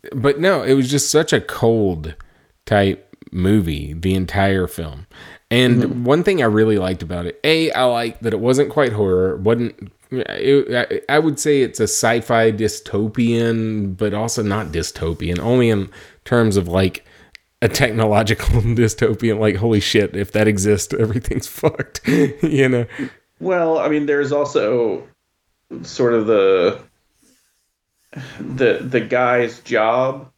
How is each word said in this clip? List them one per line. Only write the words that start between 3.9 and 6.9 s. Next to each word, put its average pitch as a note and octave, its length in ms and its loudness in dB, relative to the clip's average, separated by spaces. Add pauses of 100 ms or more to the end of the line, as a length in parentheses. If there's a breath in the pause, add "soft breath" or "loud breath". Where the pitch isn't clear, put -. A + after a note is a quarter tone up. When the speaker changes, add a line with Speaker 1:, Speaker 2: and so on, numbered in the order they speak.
Speaker 1:
the F2+ 220 -2
entire F#2+ 520 0
film. D#2 400 -12 (420 loud breath)
And A#2+ 340 4
Speaker 2:
Mm-hmm. A#2+ 200 -4
Speaker 1:
one D3+ 200 2
thing F#3+ 180 2
I A#2+ 60 2
really G#2+ 300 4
liked F#2 260 -2